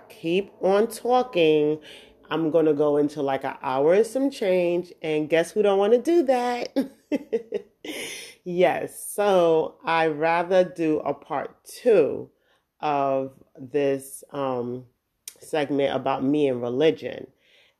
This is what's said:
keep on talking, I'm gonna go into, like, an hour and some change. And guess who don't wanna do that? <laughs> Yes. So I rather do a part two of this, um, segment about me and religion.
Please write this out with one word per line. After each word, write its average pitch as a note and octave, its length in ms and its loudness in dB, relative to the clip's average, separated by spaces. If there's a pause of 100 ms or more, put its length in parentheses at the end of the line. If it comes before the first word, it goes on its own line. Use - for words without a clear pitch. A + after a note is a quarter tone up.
keep - 440 -4 (100)
on G3 240 2
talking, E3 920 2 (500)
I'm D#3+ 200 -2
gonna D#3 220 4
go D3 240 2
into, D3 240 0
like, C3+ 240 -2
an C3+ 160 -8
hour C#3 320 2
and A3 140 4
some C4+ 240 -2
change. F3+ 640 0 (100)
And D#3 260 -2
guess E3 220 2
who G#3+ 120 0
don't G3 160 4
wanna G#3+ 200 4
do E4 240 2
that? B3 520 -2 (360)
<laughs> - 560 -6 (800)
Yes. F3 680 -2
So F3 720 2
I E3 240 0
rather E3+ 560 2
do D#3 360 -2
a C#3+ 140 -4
part - 500 -8
two C#3+ 640 2 (500)
of C#3 540 -2 (220)
this, C#3 760 -4
um, B2+ 540 -6 (520)
segment C#3 560 -2
about C3+ 300 -2
me C#3+ 240 2
and B2 120 -2
religion. B2+ 680 -2 (520)